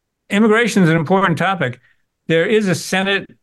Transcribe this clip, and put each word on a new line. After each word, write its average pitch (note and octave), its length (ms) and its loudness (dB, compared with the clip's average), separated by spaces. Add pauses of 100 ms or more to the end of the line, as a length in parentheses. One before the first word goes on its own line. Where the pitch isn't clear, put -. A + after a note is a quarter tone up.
(300)
Immigration G#3+ 520 2
is E3 80 4
an D#3+ 60 2
important E3+ 420 0
topic. E3+ 440 -4 (460)
There E3 180 2
is G#3+ 240 0
a E3 60 2
Senate, F#3+ 540 -4 (140)